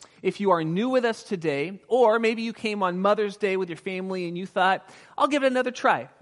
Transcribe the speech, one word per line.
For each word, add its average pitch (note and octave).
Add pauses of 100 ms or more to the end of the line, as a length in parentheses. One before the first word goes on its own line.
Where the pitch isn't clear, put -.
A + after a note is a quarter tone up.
(240)
If F#3
you G3+
are E3+
new F3+
with B3+
us A3+
today, E3
or A3+
maybe A3+
you A3+
came G#3
on F3+
Mother's G3+
Day F#3+
with F#3
your D#3+
family F#3
and E3+
you F#3
thought, F#3+ (260)
"I'll D4
give C#4
it C4+
another B3+
try. F#3+ (120)